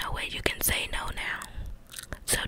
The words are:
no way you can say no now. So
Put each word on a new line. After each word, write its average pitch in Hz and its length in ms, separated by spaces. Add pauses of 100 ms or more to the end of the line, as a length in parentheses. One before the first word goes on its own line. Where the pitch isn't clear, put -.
no - 100
way - 180
you - 120
can - 200
say - 300
no - 240
now. - 240 (840)
So - 220